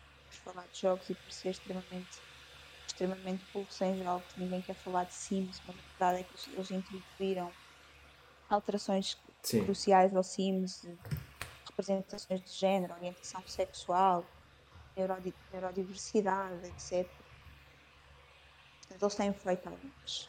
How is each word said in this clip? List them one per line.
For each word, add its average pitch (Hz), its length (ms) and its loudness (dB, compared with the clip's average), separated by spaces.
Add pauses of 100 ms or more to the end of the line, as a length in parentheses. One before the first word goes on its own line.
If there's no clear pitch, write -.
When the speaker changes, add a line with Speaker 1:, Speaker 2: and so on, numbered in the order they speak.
(200)
Speaker 1:
vamos - 160 -20
falar 180 360 -14
de - 80 -12
jogos 185 300 4
e 185 60 -2
por - 160 -18
ser - 180 -6
extremamente, 185 720 -8 (680)
extremamente 190 640 -2
pulso 196 300 -6
em 190 220 0
jogos, 180 220 -2 (100)
ninguém 185 260 -2
quer 190 120 -8
falar 185 300 -2
de 180 100 -8
Sims, 190 520 -4
mas 180 100 -14
a 190 60 -18
verdade 180 380 2
é - 20 -6
que - 120 -12
eles, - 220 -12
eles 190 140 -6
introduziram 190 840 -2 (960)
alterações 202 680 2 (240)
Speaker 2:
Sim. 214 220 4
Speaker 1:
cruciais 190 500 8
ao 185 80 6
Sims, 190 600 0
de 175 140 -14 (720)
representações 190 800 -2
de - 80 -18
género, 190 420 2
orientação 180 520 -10
sexual, 185 760 4 (720)
neurodi-, 185 380 -2 (180)
neurodiversidade, 185 1160 0
et 175 120 -14
cetera. 180 420 -2 (1600)
Portanto, 190 200 -6
eles 202 120 4
têm 202 180 2
feito 185 360 -2
algumas - 600 -10